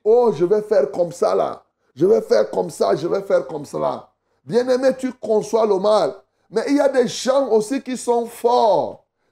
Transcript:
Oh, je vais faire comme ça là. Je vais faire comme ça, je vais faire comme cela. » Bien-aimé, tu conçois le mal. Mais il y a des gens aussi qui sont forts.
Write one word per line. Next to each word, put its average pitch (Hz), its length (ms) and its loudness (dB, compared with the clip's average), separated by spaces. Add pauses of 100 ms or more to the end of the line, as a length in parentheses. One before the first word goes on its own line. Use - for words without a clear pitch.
Oh, 233 280 4
je 165 120 0
vais 208 160 2
faire 208 300 0
comme 175 200 -2
ça 190 240 0
là. 151 280 -4 (320)
Je 139 100 0
vais 220 160 4
faire 214 280 -2
comme 180 200 -4
ça, 196 260 0
je 156 120 -4
vais 185 160 -2
faire 180 240 0
comme 151 180 -10
cela. » 147 440 -6 (360)
Bien-aimé, 254 520 0
tu 254 160 -6
conçois 220 520 -2
le 196 140 2
mal. 196 360 2 (340)
Mais 214 200 -4
il 285 80 2
y - 20 4
a 277 100 4
des 254 180 2
gens 262 420 -2
aussi 220 320 0
qui 254 160 -10
sont 240 280 -2
forts. 214 760 0 (280)